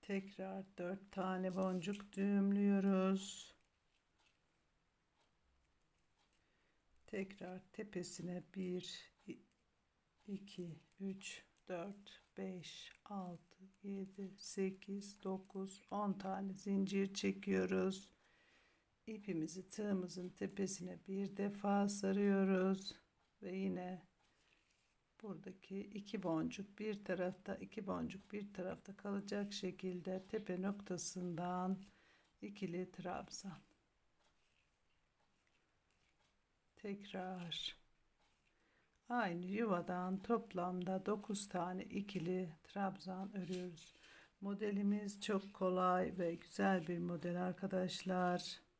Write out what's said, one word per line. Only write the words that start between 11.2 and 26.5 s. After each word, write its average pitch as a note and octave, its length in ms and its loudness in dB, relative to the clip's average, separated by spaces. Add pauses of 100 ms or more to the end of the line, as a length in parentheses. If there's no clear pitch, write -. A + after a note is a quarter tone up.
dört, G3+ 560 -8 (140)
beş, F#3 560 -8 (120)
altı, F#3 580 -8 (200)
yedi, G3 540 -6
sekiz, G3 840 -2
dokuz, F#3+ 580 -4 (100)
on G3+ 220 2
tane F#3+ 400 -2
zincir G3 600 2
çekiyoruz. F#3+ 1000 2 (960)
İpimizi F#3 640 -2
tığımızın F#3 600 0
tepesine F#3 760 -2
bir G3 300 -2
defa G3+ 520 4
sarıyoruz G3 1080 4 (460)
ve F#3 140 -6
yine F#3 540 -2 (1120)
buradaki F#3+ 580 -8
iki G3+ 440 -6
boncuk E3 560 -2